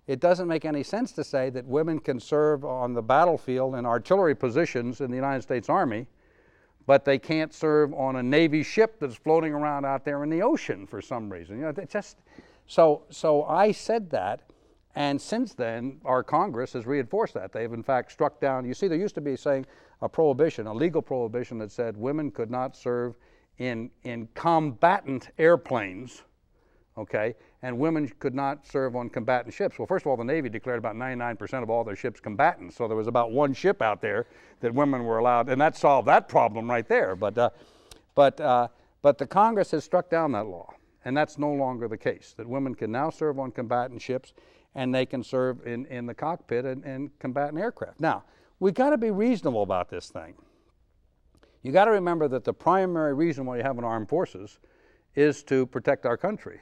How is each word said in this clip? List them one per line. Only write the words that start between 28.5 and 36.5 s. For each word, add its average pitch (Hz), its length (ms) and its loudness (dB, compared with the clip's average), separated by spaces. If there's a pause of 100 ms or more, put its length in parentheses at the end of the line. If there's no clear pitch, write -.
serve 131 300 -2
on 120 100 -6
combatant 123 460 -2
ships. 185 260 -2
Well, 117 60 -4
first 185 180 -2
of - 40 -4
all, 131 100 2
the 117 80 -6
Navy 139 240 -2
declared 117 300 -6
about 110 180 -6
ninety-nine 120 400 -6
percent 123 260 -6
of 107 60 -4
all 117 160 0
their 101 100 -8
ships 117 240 -8
combatants, 113 560 -2
so 120 120 -2
there 110 100 -2
was 110 100 -2
about 117 240 2
one 139 220 2
ship 190 280 0
out 104 200 0
there 107 240 -2 (340)
that 117 140 -2
women 135 320 2
were 113 140 0
allowed, 120 280 4
and 131 140 0
that 160 160 4
solved 135 320 4
that 196 180 6
problem 117 420 2